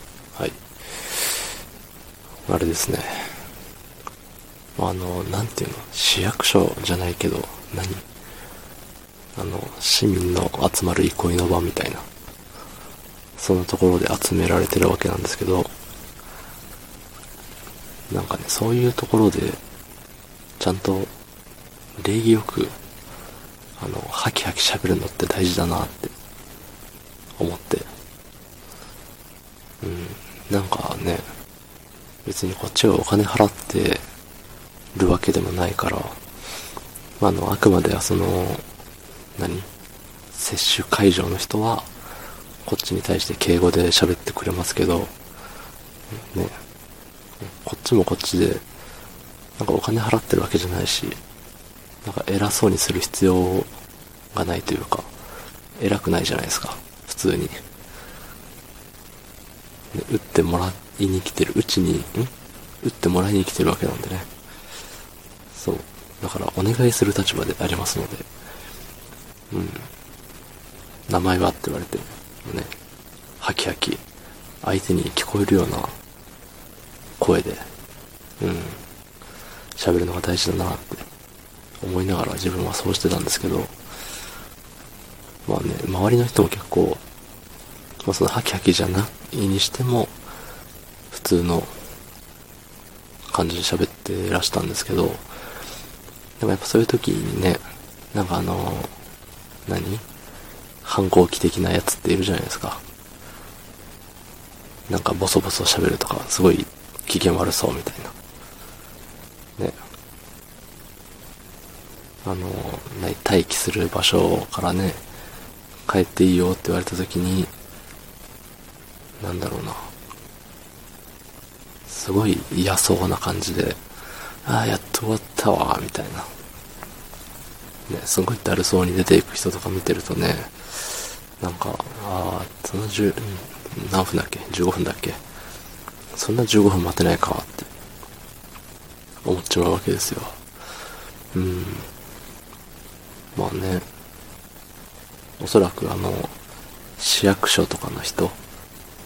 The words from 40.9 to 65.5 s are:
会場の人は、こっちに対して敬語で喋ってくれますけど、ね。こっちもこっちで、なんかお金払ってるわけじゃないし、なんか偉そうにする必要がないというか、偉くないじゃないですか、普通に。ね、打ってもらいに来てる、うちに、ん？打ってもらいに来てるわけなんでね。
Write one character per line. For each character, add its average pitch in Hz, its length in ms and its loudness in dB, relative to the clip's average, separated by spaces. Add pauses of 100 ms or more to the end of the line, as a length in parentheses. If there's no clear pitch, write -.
会 101 200 10
場 92 160 2
の 92 100 0
人 - 220 0
は、 113 240 2 (840)
こ 101 120 2
っ - 20 0
ち - 120 -2
に 92 80 2
対 92 180 2
し - 60 -2
て - 80 -4
敬 87 240 6
語 90 140 8
で 85 160 6
喋 85 260 6
っ - 20 4
て - 160 -6
く - 140 -4
れ 92 60 2
ま 90 120 -2
す - 120 -2
け 90 100 4
ど、 85 140 4 (1400)
ね。 92 120 0 (1200)
こ - 100 -4
っ - 80 -10
ち - 120 6
も 95 100 8
こ 95 100 2
っ - 40 -2
ち - 180 0
で、 87 220 4 (960)
な 113 60 -2
ん 104 40 2
か - 60 4
お 104 60 4
金 110 200 2
払 110 200 4
っ - 20 2
て - 140 2
る 90 80 4
わ - 40 -2
け - 120 2
じ 90 60 0
ゃ 90 40 -2
な 90 120 0
い 92 60 0
し、 - 200 0 (1000)
な 101 60 -4
ん - 20 -12
か - 140 -2
偉 98 240 2
そ - 160 6
う - 20 10
に 92 80 6
す - 160 2
る 95 60 0
必 - 260 2
要 90 400 6 (680)
が - 100 2
な 87 100 0
い - 60 -2
と - 140 0
い - 20 0
う - 80 -6
か、 - 180 -2 (800)
偉 104 180 4
く 175 120 0
な 175 100 4
い - 40 -2
じ - 80 0
ゃ - 40 0
な - 60 -2
い - 20 -4
で - 60 -6
す - 100 0
か、 - 160 -6 (300)
普 - 80 -8
通 - 200 2
に。 - 100 0
ね、 - 40 -6 (2500)
打 117 40 4
っ - 40 0
て - 240 4
も 87 160 2
ら 92 120 0 (280)
い 101 80 4
に 92 140 2
来 - 100 -6
て - 120 2
る、 - 120 2
う - 80 6
ち - 160 2
に、 85 180 4
ん？ - 60 -2 (800)
打 - 60 -2
っ - 20 0
て - 180 0
も 90 140 4
ら 101 80 2
い - 20 4
に 95 100 4
来 - 80 -2
て - 120 2
る 85 80 6
わ 90 60 0
け 78 100 0
な 65 60 0
ん 60 80 -6
で - 100 -6
ね。 92 120 -4 (1300)